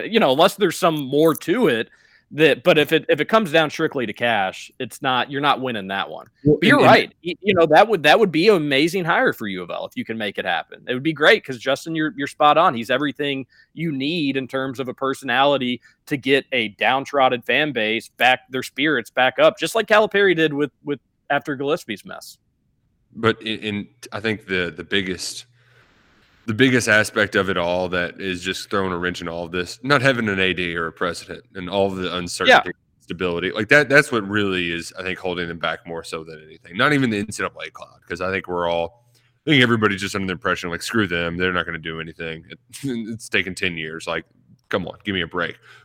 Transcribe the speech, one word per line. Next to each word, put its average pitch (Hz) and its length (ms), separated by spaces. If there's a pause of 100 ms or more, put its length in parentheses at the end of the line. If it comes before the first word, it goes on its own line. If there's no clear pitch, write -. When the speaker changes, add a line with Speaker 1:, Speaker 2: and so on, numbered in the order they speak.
Speaker 1:
you 220 140
know, 160 120
unless 160 220
there's 185 240
some 156 260
more 143 300
to 196 340
it 117 220 (400)
that, 143 340
but 175 140
if - 140
it, 160 180
if 147 100
it 147 80
comes 214 240
down 156 200
strictly 143 340
to 104 80
cash, 107 680
it's 123 220
not, 127 300
you're 139 100
not 135 200
winning 113 260
that 95 200
one. 78 200 (180)
Speaker 2:
Well, 147 160
Speaker 1:
But 180 60
you're 285 100
Speaker 2:
and, 220 80
and 180 80
Speaker 1:
right. - 200 (120)
Y-, 175 160
you 190 140
know, 170 100
that 160 220
would, 202 160
that 156 160
would 214 120
be 160 180
an 208 80
amazing 156 460
hire 180 300
for 107 140
U 92 160
of 85 80
L 90 160
if - 100
you 120 80
can 113 100
make 107 220
it 98 80
happen. 85 420
It 120 60
would 127 80
be 156 100
great 160 320
'cause 131 140
Justin, 135 380
you're, 156 200
you're 139 120
spot 147 320
on. 170 160
He's 117 160
everything 135 560 (260)
you 160 180
need 139 460
in 131 100
terms 135 320
of 127 100
a 123 40
personality 135 880 (240)
to 147 120
get 135 340
a 120 160
downtrodden 127 720
fan 143 300
base 110 380
back, 127 320 (100)
their 131 100
spirits 135 480
back 127 300
up, 151 180
just - 160
like 220 140
Calipari 202 480
did 160 180
with, 143 160 (140)
with, 143 160 (320)
after 143 240
Gillespie's 135 500
mess. 92 320 (800)
Speaker 2:
But 113 240
in, 110 180
in, 104 280 (240)
I 107 80
think 107 260
the, 90 300
the 85 80
biggest, 92 640 (1000)
the 113 80
biggest 123 340
aspect 107 480
of 98 140
it 92 80
all 90 320
that 87 320
is 92 220
just 92 260
throwing 95 240
a 87 40
wrench 90 240
in 87 60
all 85 180
of 85 60
this, 90 300
not 135 220
having 120 260
an 95 100
A 92 140
D 87 220
or 85 120
a 82 60
president 85 500 (120)
and 92 120
all 98 200
of 95 80
the 90 200
uncertainty, 92 540
Speaker 1:
Yeah. - 320
Speaker 2:
stability, 87 500
like 110 180
that, 147 200
that's 143 220
what 110 160
really 95 440
is, 85 280
I 92 40
think, 92 140
holding 87 300
them 85 100
back 80 300
more 82 160
so 82 200
than 80 220
anything. 85 320
Not 139 160
even 135 160
the 107 80
N 101 140
C 98 100
double 87 200
A 80 100
cloud, - 360
'cause 87 140
I 92 100
think 95 160
we're 87 220
all, 85 340 (120)
I - 340
think 139 140
everybody's 107 380
just 98 120
under 98 140
the 92 60
impression, 90 360
like, 85 140
"Screw 107 240
them, 85 300
they're 90 160
not 87 120
gonna 85 140
do 80 200
anything. 82 500
It, - 100 (120)
<laughs> - 120
it's 117 460
taken 95 260
ten 87 220
years. 80 280
Like, 85 200 (440)
come 92 180
on, - 160
give 101 120
me 90 60
a 82 60
break." 85 300 (280)